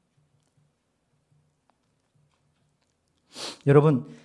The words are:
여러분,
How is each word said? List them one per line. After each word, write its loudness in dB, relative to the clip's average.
여러분, 2